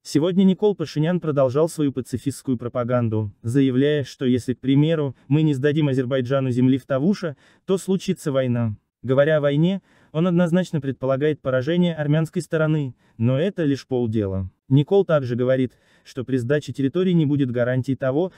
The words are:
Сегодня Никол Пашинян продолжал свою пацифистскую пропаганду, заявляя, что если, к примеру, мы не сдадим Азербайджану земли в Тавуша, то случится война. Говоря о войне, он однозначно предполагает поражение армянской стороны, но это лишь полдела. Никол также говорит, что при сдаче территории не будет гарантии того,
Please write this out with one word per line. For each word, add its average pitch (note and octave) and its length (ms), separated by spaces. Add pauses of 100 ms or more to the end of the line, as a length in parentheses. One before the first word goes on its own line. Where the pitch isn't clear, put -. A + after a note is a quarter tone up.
Сегодня F3 420
Никол F#3+ 300
Пашинян D#3+ 460
продолжал C#3+ 500
свою D3 200
пацифистскую B2+ 680
пропаганду, A#2 840
заявляя, C3+ 640
что - 220
если, B2 260
к - 80
примеру, C#3+ 560 (100)
мы D3 140
не D3+ 140
сдадим D3 340
Азербайджану C3 600
земли B2+ 260
в B2+ 80
Тавуша, D3+ 540 (260)
то F#3+ 140
случится F3+ 520
война. A#2+ 460 (260)
Говоря C#3+ 340
о D3 60
войне, D#3+ 400 (300)
он D#3+ 140
однозначно F3 540
предполагает C3+ 640
поражение D#3+ 520
армянской D#3 460
стороны, D#3 540 (240)
но B2 200
это F3+ 240
лишь C#3 240
полдела. G#2 640 (200)
Никол D3+ 340
также C3 320
говорит, B2+ 360 (320)
что B2+ 200
при B2+ 140
сдаче C3 340
территории F3 400
не E3 140
будет C#3 240
гарантии B2 460
того, C#3+ 420